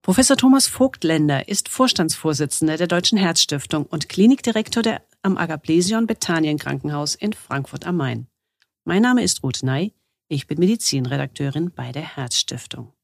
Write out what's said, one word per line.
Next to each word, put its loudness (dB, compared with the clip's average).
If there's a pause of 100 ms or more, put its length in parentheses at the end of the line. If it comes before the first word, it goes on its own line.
Professor 4
Thomas 6
Vogtländer 0
ist -4
Vorstandsvorsitzender 0
der 0
Deutschen 2
Herzstiftung 0
und -6
Klinikdirektor 2
der -2 (200)
am 0
Agaplesion 0
Bethanien 0
Krankenhaus -4
in -4
Frankfurt -8
am -2
Main. -4 (560)
Mein 2
Name 4
ist -2
Ruth -4
Ney, -2 (340)
ich -6
bin -6
Medizinredakteurin -2
bei -12
der -8
Herzstiftung. -8 (120)